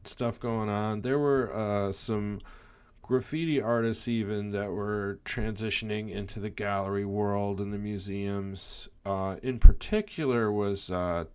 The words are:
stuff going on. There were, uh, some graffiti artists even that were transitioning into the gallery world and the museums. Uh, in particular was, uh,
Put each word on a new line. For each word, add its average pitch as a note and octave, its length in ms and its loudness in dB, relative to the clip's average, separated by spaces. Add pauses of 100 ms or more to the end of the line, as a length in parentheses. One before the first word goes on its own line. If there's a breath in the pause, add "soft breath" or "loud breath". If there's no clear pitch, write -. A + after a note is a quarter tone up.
stuff - 360 -6
going A2 300 -2
on. G#2 320 -2
There C3 180 0
were, C#3 360 2
uh, G#2 360 0
some G#2 480 -4 (640 loud breath)
graffiti D3 580 0
artists A2+ 460 0
even G#2 440 -2
that G2+ 200 -4
were G2+ 520 -4
transitioning G#2+ 840 -4
into G2+ 300 -8
the G#2 100 -6
gallery G2+ 560 -2
world G2+ 560 -2
and G2+ 100 -4
the G2+ 60 -6
museums. G2+ 1120 -6 (160)
Uh, F#2+ 380 -2
in B2 160 -4
particular C3 920 8
was, G2+ 380 -2
uh, F2 460 -2